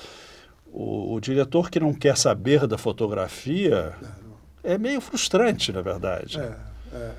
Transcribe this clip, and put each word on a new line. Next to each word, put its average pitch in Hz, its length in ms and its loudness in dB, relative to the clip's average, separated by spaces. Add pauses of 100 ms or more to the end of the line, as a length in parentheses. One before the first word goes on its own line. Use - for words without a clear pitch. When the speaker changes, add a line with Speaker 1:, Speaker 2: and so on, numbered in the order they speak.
(720)
Speaker 1:
o, 107 420 -6
o 110 80 -4
diretor 139 480 2
que 170 100 2
não 156 140 2
quer 139 240 4
saber 131 500 4
da 107 100 0
fotografia 107 1200 0
Speaker 2:
Claro. - 180 -16 (480)
Speaker 1:
é 180 140 0
meio 254 220 -2
frustrante, - 720 0
na 92 100 -4
verdade. 92 560 -4
Speaker 2:
É, 117 180 -8 (380)
é, 117 260 -10